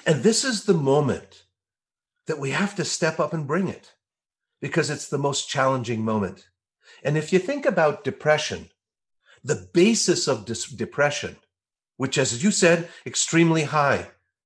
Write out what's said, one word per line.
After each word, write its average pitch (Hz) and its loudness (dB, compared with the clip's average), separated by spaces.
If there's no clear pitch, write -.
And 143 0
this 220 4
is 240 -4
the 196 4
moment 139 0
that 151 -6
we 139 -4
have 180 -2
to 165 -4
step - -2
up 151 0
and 156 -6
bring 160 -2
it, - -14
because 139 -2
it's 143 -8
the 147 -4
most 139 -2
challenging 127 0
moment. 107 -4
And 147 -2
if 156 -2
you 185 4
think 277 -4
about 165 2
depression, 143 -2
the - -6
basis 190 4
of 113 -2
dis-, 110 -8
depression, 113 -2
which, 131 -2
as 123 -2
you 208 4
said, 170 2
extremely 160 2
high, 135 0